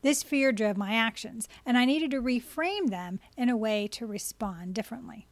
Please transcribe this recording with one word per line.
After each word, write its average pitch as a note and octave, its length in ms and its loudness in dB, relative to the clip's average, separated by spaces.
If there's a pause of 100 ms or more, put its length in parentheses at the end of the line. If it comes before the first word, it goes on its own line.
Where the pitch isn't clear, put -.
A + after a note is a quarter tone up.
This C#4+ 200 4
fear C4+ 300 4
drove G#3 240 2
my G3+ 160 -2
actions, A3+ 560 -2 (160)
and B3 120 4
I B3 60 6
needed C#4+ 280 2
to C4+ 100 0
reframe D4 680 0
them F3+ 280 -6 (160)
in B3 140 2
a A#3+ 80 2
way G#3+ 320 0
to - 180 -8
respond F#3 640 -6
differently. G#3+ 580 -8